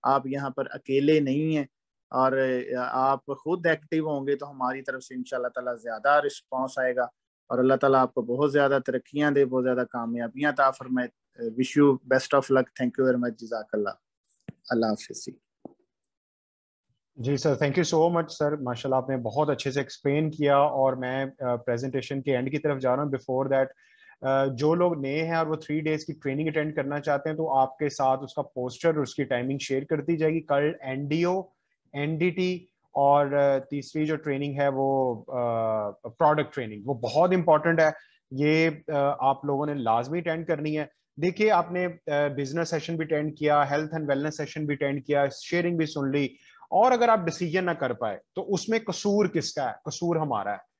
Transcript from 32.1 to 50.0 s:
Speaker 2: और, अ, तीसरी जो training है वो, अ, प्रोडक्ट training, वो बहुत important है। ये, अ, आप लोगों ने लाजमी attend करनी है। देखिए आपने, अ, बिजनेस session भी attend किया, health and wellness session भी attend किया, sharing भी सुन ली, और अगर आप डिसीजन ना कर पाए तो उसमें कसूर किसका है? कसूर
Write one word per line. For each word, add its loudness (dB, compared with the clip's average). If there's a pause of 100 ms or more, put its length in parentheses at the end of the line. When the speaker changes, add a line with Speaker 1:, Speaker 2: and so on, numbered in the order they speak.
Speaker 2:
और, 4
अ, 4
तीसरी -4
जो -2
training -4
है 2
वो, 0 (140)
अ, -8 (760)
प्रोडक्ट 2
training, -8
वो -4
बहुत 2
important 4
है। 4 (400)
ये, 2
अ, 0
आप 2
लोगों 0
ने -4
लाजमी 0
attend -4
करनी -2
है। -4 (300)
देखिए 2
आपने, 2
अ, -6 (100)
बिजनेस 0
session -4
भी -2
attend -2
किया, 4
health 0
and -4
wellness -2
session -6
भी -2
attend -2
किया, 2
sharing -2
भी 2
सुन -2
ली, 0 (360)
और 6
अगर 4
आप 6
डिसीजन -2
ना 0
कर -2
पाए -4 (160)
तो -6
उसमें -2
कसूर 2
किसका -2
है? -8 (120)
कसूर -2